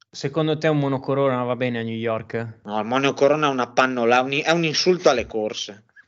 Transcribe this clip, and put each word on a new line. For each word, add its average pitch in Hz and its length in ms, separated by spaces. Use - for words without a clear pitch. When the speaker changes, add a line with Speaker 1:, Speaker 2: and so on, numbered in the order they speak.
Speaker 1:
Secondo 156 480
te 156 100
un 151 100
monocorona 135 640
va 123 120
bene 120 240
a 113 40
New 113 120
York? 113 680
Speaker 2:
No, 107 160
il 107 60
monocorona 139 640
è - 20
una 127 180
pannola-, 123 500
è 127 40
un, 139 220
è 156 80
un 165 140
insulto 170 440
alle 120 160
corse. 107 600